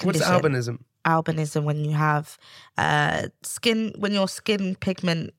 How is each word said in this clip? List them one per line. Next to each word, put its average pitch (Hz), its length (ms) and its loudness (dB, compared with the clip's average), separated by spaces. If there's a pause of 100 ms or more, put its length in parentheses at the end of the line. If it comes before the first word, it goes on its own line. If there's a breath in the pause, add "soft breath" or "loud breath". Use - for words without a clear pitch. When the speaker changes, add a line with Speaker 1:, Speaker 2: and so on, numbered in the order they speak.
Speaker 1:
What's - 0 -
Speaker 2:
condition. 175 260 2
Speaker 1:
albinism? 135 500 2 (280)
Speaker 2:
Albinism, 156 580 0
when 151 200 -2
you 151 80 -2
have, 151 460 0 (400 loud breath)
uh, 147 500 0 (140)
skin, 220 560 -2
when 202 140 -2
your 196 160 0
skin 196 480 -2
pigment, 170 640 -2